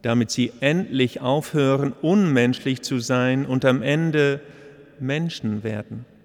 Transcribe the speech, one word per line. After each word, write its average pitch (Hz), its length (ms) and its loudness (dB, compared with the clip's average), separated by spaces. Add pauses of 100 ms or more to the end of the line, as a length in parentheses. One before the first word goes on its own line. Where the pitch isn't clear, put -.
damit 117 280 0
sie 120 300 -2
endlich 135 600 0
aufhören, 139 720 0
unmenschlich 135 880 2
zu 131 160 -4
sein 127 480 0
und 131 180 -2
am 131 180 2
Ende 147 580 0 (580)
Menschen 131 640 -4
werden. 110 420 -8 (200)